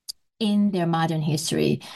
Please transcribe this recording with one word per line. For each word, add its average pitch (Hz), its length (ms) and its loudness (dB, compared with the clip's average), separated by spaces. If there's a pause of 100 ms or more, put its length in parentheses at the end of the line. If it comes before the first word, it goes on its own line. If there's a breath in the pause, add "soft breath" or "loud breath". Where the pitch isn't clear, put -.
(400)
in 208 320 2
their 175 140 0
modern 165 360 0
history. 151 600 0 (140 loud breath)